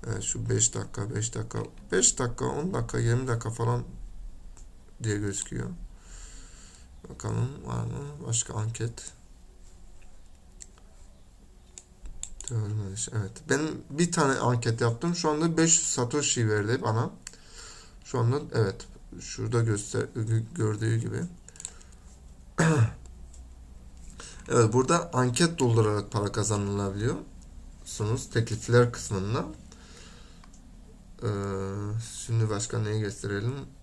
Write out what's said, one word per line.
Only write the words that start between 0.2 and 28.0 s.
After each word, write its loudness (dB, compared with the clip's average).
şu -2
beş 4
dakika, -4
beş 0
dakika, -4
beş 6
dakika, 0
on -2
dakika, 0
yirmi 4
dakika 0
falan 0
diye 2
gözüküyor. -4
Bakalım -4
var -4
mı -8
başka -2
anket? -4
Görmemiş. -4
Evet. -2
Ben 2
bir 2
tane 4
anket 2
yaptım. 2
Şu 2
anda 2
beş 6
yüz 0
Satoshi 2
verdi 2
bana. 2
Şu -4
anda 4
evet. 2
Şurada 0
göster-, 0
gö-, 0
gördüğü 2
gibi. -2
<clears throat> 6
Evet, 8
burada 4
anket 4
doldurarak 4
para 2
kazanılabiliyorsunuz -2